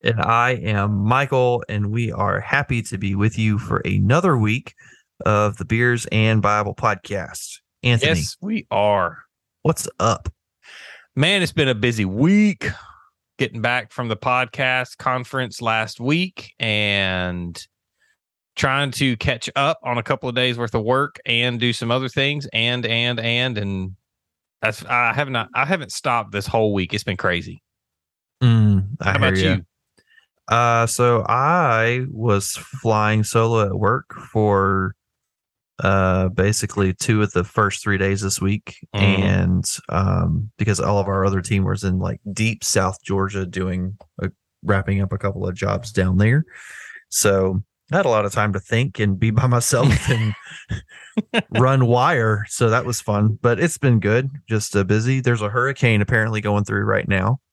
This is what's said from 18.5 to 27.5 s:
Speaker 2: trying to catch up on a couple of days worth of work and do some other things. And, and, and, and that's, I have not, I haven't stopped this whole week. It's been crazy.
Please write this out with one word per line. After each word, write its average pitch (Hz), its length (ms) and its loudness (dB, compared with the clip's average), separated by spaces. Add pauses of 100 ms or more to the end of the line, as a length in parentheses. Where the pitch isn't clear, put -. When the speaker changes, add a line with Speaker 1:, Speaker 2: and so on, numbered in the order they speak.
Speaker 2:
trying 139 360 0
to 131 260 0
catch 123 360 -4
up 143 280 0
on 123 160 -2
a 113 40 -4
couple 127 280 -4
of 120 40 -8
days 127 240 0
worth 120 160 -6
of 113 80 0
work 131 440 -2
and 120 340 0
do 120 140 2
some 117 160 -4
other 131 180 0
things. 139 460 -2
And, 117 320 0
and, 117 340 -2
and, 120 380 0
and 95 380 -4 (680)
that's, 110 240 -6
I 120 280 -2
have 139 160 -4
not, 117 240 -6
I 131 120 -2
haven't 165 260 -6
stopped 117 400 -4
this 101 140 -6
whole 110 280 0
week. 92 180 -4
It's 104 120 -6
been 98 140 -4
crazy. 87 440 -4 (800)